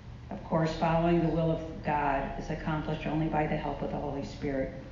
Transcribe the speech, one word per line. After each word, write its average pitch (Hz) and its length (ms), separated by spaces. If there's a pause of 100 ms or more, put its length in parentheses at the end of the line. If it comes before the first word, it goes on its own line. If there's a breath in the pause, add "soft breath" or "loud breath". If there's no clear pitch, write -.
(300)
Of - 140
course, 160 300
following 165 500
the 160 60
will 160 200
of - 340
God 143 560
is 156 120
accomplished 156 560
only 156 180
by 151 220
the 156 100
help 143 240
of 143 80
the 147 80
Holy 143 260
Spirit 139 500 (180)